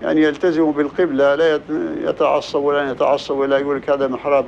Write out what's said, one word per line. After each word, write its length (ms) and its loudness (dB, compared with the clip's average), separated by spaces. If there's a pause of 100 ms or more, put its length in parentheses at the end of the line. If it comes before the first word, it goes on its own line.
يعني 200 2
يلتزموا 500 2
بالقبلة، 640 0
لا 200 2
يت-، 160 -6 (260)
يتعصبوا، 760 -2
لا 180 0
يتعصبوا، 560 0
لا 120 2
يقول 180 -2
لك: 140 -4
"هذا 180 0
محراب 400 0